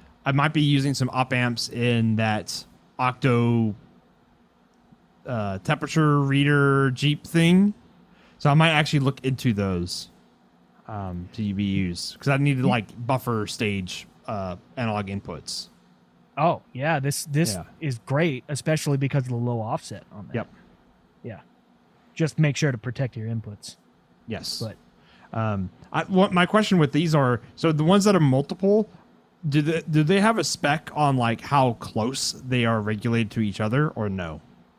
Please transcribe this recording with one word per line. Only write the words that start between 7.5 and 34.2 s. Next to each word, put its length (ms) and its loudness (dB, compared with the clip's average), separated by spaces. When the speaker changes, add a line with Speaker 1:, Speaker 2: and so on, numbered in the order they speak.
Speaker 1:
So 120 0
I 40 4
might 180 6
actually 280 2
look 240 -2
into 300 0
those, 560 -4
um, 460 -10
to 200 -4
be 100 -2
used 560 -2
'cause 100 -2
I 80 2
needed, 260 2
Speaker 2:
Ye- 60 4
Speaker 1:
like, 360 -2
buffer 420 -2
stage, 600 -4
uh, 280 -6
analog 300 -2
inputs. 600 -10
Speaker 2:
Oh, 240 0
yeah, 260 -2
this, 260 -4
this 300 0
Speaker 1:
Yeah. 80 -10
Speaker 2:
is 240 -6
great, 420 -2
especially 500 -2
because 260 0
of 60 -8
the 60 -4
low 260 -2
offset 500 -8
on 160 -16
that. 80 -12
Speaker 1:
Yep. 120 -4
Speaker 2:
Yeah. 160 -14
Just 260 -2
make 160 2
sure 160 0
to 60 -6
protect 400 -8
your 100 -8
inputs. 500 -10
Speaker 1:
Yes. 320 -8
Speaker 2:
But 180 -10
Speaker 1:
Um, 360 -2
I, 120 -4
what, 280 2
my 140 4
question 320 2
with 160 4
these 200 0
are, 280 2
so 160 2
the 100 0
ones 220 4
that 100 6
are 60 6
multiple, 680 2
do 120 2
they, 200 0
do 200 2
they 200 4
have 160 4
a 80 0
spec 480 -2
on, 240 2
like, 240 0
how 320 2
close 580 -4
they 320 -2
are 160 2
regulated 520 -2
to 100 -2
each 180 -2
other 300 0
or 180 -4
no? 320 -6